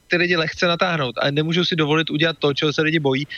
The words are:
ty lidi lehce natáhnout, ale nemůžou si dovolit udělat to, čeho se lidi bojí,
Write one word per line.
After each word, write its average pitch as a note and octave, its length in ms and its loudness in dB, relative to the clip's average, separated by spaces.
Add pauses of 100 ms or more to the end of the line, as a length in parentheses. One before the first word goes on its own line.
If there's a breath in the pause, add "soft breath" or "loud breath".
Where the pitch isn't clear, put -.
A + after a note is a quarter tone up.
ty F3+ 80 2
lidi F3 200 2
lehce E3 300 -2
natáhnout, E3 520 0
ale C#3 140 0
nemůžou D#3+ 320 0
si E3+ 120 -2
dovolit D#3 340 0
udělat D#3 280 0
to, C#3+ 160 2
čeho D3+ 180 -2
se D#3+ 100 0
lidi D#3 180 2
bojí, C#3 260 0 (120)